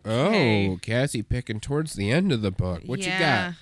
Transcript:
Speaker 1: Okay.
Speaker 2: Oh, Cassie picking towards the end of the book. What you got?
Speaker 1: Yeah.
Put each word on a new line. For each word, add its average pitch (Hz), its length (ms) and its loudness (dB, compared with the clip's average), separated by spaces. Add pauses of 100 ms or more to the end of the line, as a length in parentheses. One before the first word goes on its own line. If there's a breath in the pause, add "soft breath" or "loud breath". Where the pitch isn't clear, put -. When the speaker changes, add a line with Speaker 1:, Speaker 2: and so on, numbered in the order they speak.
Speaker 1:
Okay. 117 640 2
Speaker 2:
Oh, 90 120 -4
Cassie 120 420 0
picking 117 360 -4
towards 151 340 -4
the 101 180 0
end 180 200 2
of 117 100 2
the 98 100 2
book. 90 340 -2
What - 140 -4
you 190 100 -4
got? 185 100 -2
Speaker 1:
Yeah. 170 420 2